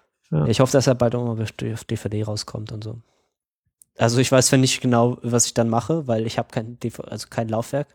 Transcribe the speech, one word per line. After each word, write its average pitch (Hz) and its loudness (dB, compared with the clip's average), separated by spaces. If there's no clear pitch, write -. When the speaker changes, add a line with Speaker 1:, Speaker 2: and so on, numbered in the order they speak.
Speaker 1:
Ja. 151 0
Speaker 2:
Ich 117 4
hoffe, 127 2
dass 131 4
er 131 4
bald 120 0
auch 120 -4
mal 113 -4
auf 110 -6
D 113 -8
V - -6
D 107 -4
rauskommt 107 -8
und 107 -10
so. 113 -12
Also 117 2
ich 131 2
weiß 131 6
zwar 135 4
nicht 131 2
genau, 120 4
was 120 2
ich - -6
dann 117 2
mache, 131 0
weil 113 -2
ich 113 -6
hab - -4
kein 120 -8
D 117 -6
V, - -12
also - -12
kein 117 -4
Laufwerk. 120 -4